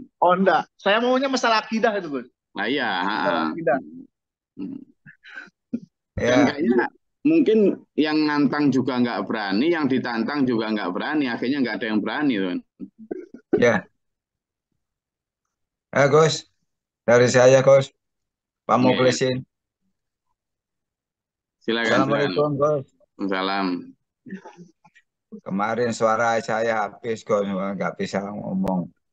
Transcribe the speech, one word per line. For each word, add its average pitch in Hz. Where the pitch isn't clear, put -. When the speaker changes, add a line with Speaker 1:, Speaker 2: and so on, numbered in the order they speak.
Speaker 1:
Oh, 175
enggak. 180
Saya 214
maunya 254
masalah 233
akidah 220
itu, 175
Gus. 127
Speaker 2:
Nah, 98
iya, 113
Speaker 1:
Masalah 90
Speaker 2:
ha-ha. 78
Speaker 1:
akidah. 160
Speaker 2:
Hmm. -
Speaker 3:
Ya. 113
Speaker 2:
Dan 135
kayaknya 143
mungkin 220
yang 151
nantang 147
juga 127
nggak 120
berani, 107
yang 160
ditantang 127
juga 113
nggak 101
berani, 135
akhirnya 123
nggak 113
ada 113
yang 107
berani, 127
kan. 90
Speaker 3:
Ya. 117
Eh, 139
Gus, 151
dari 123
saya, 127
Gus. 135
Pak 110
Speaker 2:
Iya. 123
Speaker 3:
Mukhlisin. 127
Speaker 2:
Silakan, 117
Speaker 3:
Assalamualaikum, 143
Speaker 2:
silakan. 143
Speaker 3:
Gus. 98
Speaker 2:
Salam. 95
Speaker 3:
Kemarin 113
suara 113
saya 110
habis, 110
Gus, 101
nggak 95
bisa 98
ngomong. 95